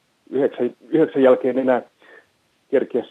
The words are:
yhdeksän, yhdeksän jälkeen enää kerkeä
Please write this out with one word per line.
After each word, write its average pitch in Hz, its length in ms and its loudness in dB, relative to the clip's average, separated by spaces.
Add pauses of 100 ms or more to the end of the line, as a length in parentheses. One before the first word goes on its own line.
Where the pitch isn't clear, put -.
(300)
yhdeksän, 127 460 -2 (120)
yhdeksän 156 340 0
jälkeen 127 360 2
enää 127 240 -2 (880)
kerkeä 127 400 -2